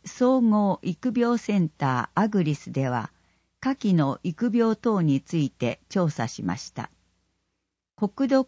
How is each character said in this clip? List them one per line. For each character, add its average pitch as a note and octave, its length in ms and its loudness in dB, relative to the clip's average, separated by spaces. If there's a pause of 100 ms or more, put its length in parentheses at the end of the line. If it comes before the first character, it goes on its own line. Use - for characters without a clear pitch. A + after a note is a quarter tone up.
総 B3+ 340 2
合 G#3 440 2
育 G3+ 300 -4
苗 A#3+ 240 0
セ G#3 200 -2
ン E3+ 100 2
タ C3 460 -4
ー F3+ 80 0
ア A3 60 2
グ G#3 160 0
リ D3+ 100 0
ス - 180 -8
で C3+ 180 -2
は、 A#2+ 220 -6 (480)
夏 C4+ 160 -2
季 G3+ 200 0
の C#3 260 2
育 G3+ 300 -4
苗 A3+ 240 2
等 G#3+ 260 0
に C#3+ 180 2
つ - 180 -6
い C#3+ 120 0
て - 300 -4 (100)
調 F3 200 0
査 B2 180 -4
し A2 160 -12
ま F2+ 140 -4
し - 120 -16
た。 - 220 -12 (1040)
国 A3+ 340 -2
土 C4 180 4